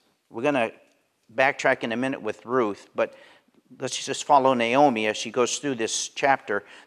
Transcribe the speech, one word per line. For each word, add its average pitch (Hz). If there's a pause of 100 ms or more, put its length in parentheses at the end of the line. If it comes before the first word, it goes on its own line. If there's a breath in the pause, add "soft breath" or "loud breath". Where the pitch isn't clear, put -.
(300)
We're 117
gonna 135 (640)
backtrack 131
in 123
a 113
minute 131
with 107
Ruth, 113
but 113 (640 soft breath)
let's -
just 135
follow 135
Naomi 120
as 107
she -
goes 120
through 143
this 113
chapter. 127 (220 loud breath)